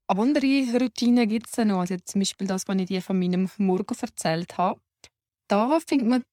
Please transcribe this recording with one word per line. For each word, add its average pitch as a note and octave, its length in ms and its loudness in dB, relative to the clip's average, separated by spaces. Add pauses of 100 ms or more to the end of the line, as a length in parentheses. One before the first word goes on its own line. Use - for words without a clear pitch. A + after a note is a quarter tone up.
andere C4 720 2
Routinen A#3+ 480 2
gibt's A3 240 -4
denn A3+ 160 0
noch? F#3+ 140 0
Also F3+ 140 -4
jetzt F3+ 140 -12
zum G3+ 100 -2
Beispiel G3 280 -2
das, F#3+ 200 -4
was F#3+ 100 0
ich F#3 100 -2
dir F#3 140 -4
von F#3+ 180 -2
meinem F3+ 380 0
Morgen G3 420 0
erzählt - 580 -6
habe. F#3 220 0 (680)
Da A#3+ 360 2
findet C4 220 0
man B3 260 2